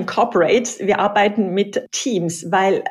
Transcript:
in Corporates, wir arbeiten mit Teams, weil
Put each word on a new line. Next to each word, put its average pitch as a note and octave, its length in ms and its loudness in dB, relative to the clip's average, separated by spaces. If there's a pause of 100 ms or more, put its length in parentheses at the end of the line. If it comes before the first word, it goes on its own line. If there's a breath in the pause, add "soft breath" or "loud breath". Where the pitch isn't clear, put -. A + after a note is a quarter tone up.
in F3 40 -4
Corporates, A3 720 2
wir G3 220 0
arbeiten G#3 540 2
mit G3+ 360 -2
Teams, E3+ 640 -4
weil F#3+ 380 2